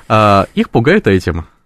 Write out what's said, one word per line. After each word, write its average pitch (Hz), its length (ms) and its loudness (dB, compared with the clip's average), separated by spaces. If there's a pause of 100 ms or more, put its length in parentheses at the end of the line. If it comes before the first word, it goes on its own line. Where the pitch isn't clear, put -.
э, 107 360 2 (100)
их 226 160 -4
пугают 147 360 0
этим. 90 400 -2 (200)